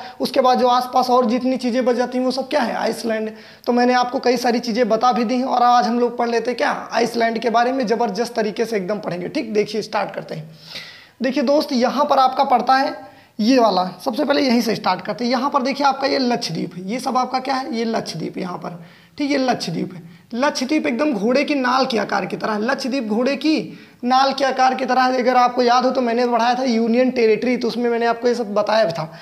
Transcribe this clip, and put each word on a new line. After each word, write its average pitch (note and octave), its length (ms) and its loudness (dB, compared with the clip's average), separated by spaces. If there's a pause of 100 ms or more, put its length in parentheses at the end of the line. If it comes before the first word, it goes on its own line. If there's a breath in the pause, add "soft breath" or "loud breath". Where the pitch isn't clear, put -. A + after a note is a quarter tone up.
(200 loud breath)
उसके C4+ 220 0
बाद B3 180 4
जो B3 80 4
आसपास B3+ 420 2
और B3 160 4
जितनी B3 320 0
चीज़ें B3 280 -2
बच B3 100 2
जाती B3 220 -2
हैं B3+ 80 0
वो B3+ 60 0
सब C4 180 -4
क्या D4 120 0
है? G#3 140 -2
आइसलैंड। A3 560 -4 (340 loud breath)
तो B3 80 0
मैंने B3 200 4
आपको B3 260 0
कई B3 180 2
सारी B3 220 0
चीज़ें A#3 300 0
बता A3+ 220 2
भी A#3 120 0
दी A3+ 120 -2
हैं B3 100 0
और B3 180 2
आज B3 220 4
हम A#3 140 0
लोग A#3+ 180 0
पढ़ A#3+ 120 -2
लेते A#3 220 -2
हैं A#3 60 -4
क्या? B3+ 340 -2
आइसलैंड A3+ 480 0
के A#3 100 -2
बारे A#3+ 220 2
में C4+ 160 -2
ज़बरदस्त A3+ 480 -2
तरीके G#3+ 300 -2
से A3 120 -4
एकदम G3 220 -4
पढ़ेंगे। F3 280 -8
ठीक, A3+ 260 -6
देखिए G#3 280 -2
स्टार्ट G3 340 -6
करते D#3+ 200 -10
हैं। - 240 -14 (600 loud breath)
देखिए C4 220 0
दोस्त, D4 280 2
यहाँ A#3+ 340 2
पर C4+ 140 4
आपका C4 240 4
पड़ता C4 300 2
है C#4 380 0 (280 loud breath)
ये B3 200 4
वाला, F#3 460 2
सबसे C4 200 -2
पहले C#4+ 160 2
यहीं B3 200 2
से A3 140 -2
start F#3 260 -2
करते A3 240 -6
हैं। A#3 60 0
यहाँ C4 180 0
पर C#4 120 0
देखिए C#4 260 0
आपका C4+ 200 0
ये C#4 120 0
लक्षद्वीप A3 560 -2
है, F#3 140 -10
ये B3 100 -4
सब B3+ 180 -2
आपका B3+ 220 -2
क्या C4+ 160 -4
है? C4 220 -4
ये A#3 80 -2
लक्षद्वीप F#3+ 520 -6
यहाँ F3+ 200 -8
पर, E3+ 260 -12 (340 loud breath)
ठीक, C#4+ 140 -2
ये C#4+ 60 0
लक्षद्वीप A3+ 560 -2
है। - 100 -16 (300 loud breath)
लक्षद्वीप C#4+ 540 0
एकदम C#4+ 260 0
घोड़े A#3+ 300 0
की D4 120 -2
नाल C4 300 2
के A#3+ 120 -2
आकार G3 280 -2
की F#3 120 -8
तरह, G#3+ 200 -4
लक्षद्वीप B3 460 -2
घोड़े A#3+ 320 0
की C#4 440 -2 (240 loud breath)
नाल C4 300 2
के C#4 120 0
आकार C4 300 2
की C4 100 -4
तरह B3+ 180 2
है। B3+ 140 2
अगर B3 200 2
आपको B3 240 4
याद A#3+ 240 4
हो C4 60 4
तो C4 100 0
मैंने A#3+ 260 0
पढ़ाया A#3+ 280 2
था C4 80 -2
Union A#3 480 2
Territory, A#3 460 2
तो A#3 100 -2
उसमें A#3+ 220 -2
मैंने A#3 160 0
आपको A#3 220 0
ये A#3+ 80 2
सब G#3 180 -4
बताया G#3 320 2
भी E3 60 -2
था। D#3+ 200 -8 (100)